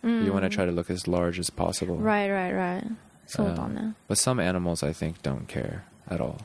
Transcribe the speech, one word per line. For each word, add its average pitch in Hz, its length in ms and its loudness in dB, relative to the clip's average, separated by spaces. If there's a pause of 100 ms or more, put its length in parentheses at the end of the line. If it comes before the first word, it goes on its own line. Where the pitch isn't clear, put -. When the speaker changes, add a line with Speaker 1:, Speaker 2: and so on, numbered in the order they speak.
Speaker 1:
う 233 80 2
ん。 226 160 4
Speaker 2:
You 196 60 4
wanna 190 180 2
try 202 160 2
to 87 80 2
look 87 180 0
as 90 180 -2
large 87 300 2
as 85 100 -2
possible. 87 480 0
Speaker 1:
Right, 208 320 2
right, 185 240 0
right. 180 320 -2 (400)
そ - 180 -2
う 196 100 0
だ 65 140 -2
ね。 220 260 -4 (140)
Speaker 2:
Uh, - 40 0
but 104 40 2
some 127 260 2
animals, 87 440 2
I 76 60 0
think, 80 300 -4
don't 69 240 -4
care - 340 -6 (300)
at 87 120 -2
all. 62 220 -4